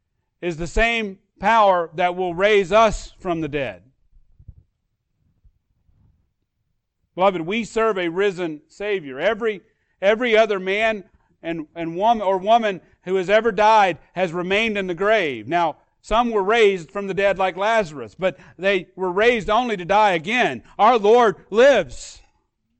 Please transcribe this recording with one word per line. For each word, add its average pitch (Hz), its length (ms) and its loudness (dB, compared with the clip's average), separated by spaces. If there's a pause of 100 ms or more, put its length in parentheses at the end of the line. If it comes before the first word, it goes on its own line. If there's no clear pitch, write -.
(400)
is 175 160 -6
the 165 100 -8
same 220 540 -2 (180)
power 196 580 4
that 180 200 0
will 180 180 -4
raise 196 380 2
us 208 480 2
from 170 220 -4
the 151 80 -6
dead. 120 340 -8 (3250)
Beloved, 180 280 0
we 208 240 -4
serve 220 320 -2
a 180 100 -2
risen 170 640 -4
Savior. 180 500 -8
Every, 214 420 -2 (400)
every 220 360 2
other 208 240 2
man 202 420 -2 (400)
and, 165 320 -8
and 165 220 -8
woman, 214 280 0
or 190 120 0
woman 208 420 0 (240)
who 185 120 -4
has 185 140 -2
ever 220 220 2
died 208 460 4 (160)
has 175 180 -2
remained 196 460 -2
in 196 100 -6
the 180 80 -4
grave. 170 500 -2
Now, 160 300 -2 (260)
some 233 300 -2
were 214 100 0
raised 196 480 2
from 202 180 -8
the 185 60 -6
dead 196 240 0
like 185 200 -4
Lazarus, 180 600 -4
but 180 220 -4 (180)
they 185 380 -2
were 185 160 -4
raised 214 380 0
only 233 260 0
to 180 100 -10
die 202 260 2
again. 175 520 -2 (160)
Our 226 180 4
Lord 220 380 4 (140)
lives. 214 720 2 (580)